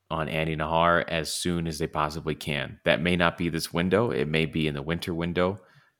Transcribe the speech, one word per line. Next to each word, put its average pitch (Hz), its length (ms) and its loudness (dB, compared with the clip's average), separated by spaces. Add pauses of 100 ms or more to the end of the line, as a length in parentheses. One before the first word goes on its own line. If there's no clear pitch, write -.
on 80 180 -2
Andy 78 300 -2
Nahar 82 500 4
as 80 240 -2
soon 85 360 -2
as 78 120 -6
they 80 80 -2
possibly 76 480 -2
can. 71 480 -6
That 69 180 4
may 87 140 2
not 85 220 2
be 85 100 0
this 80 240 -4
window. 92 400 2
It 65 160 0
may 80 180 2
be 78 220 0
in 73 60 -2
the 71 80 -6
winter 82 320 -4
window. 87 480 0 (380)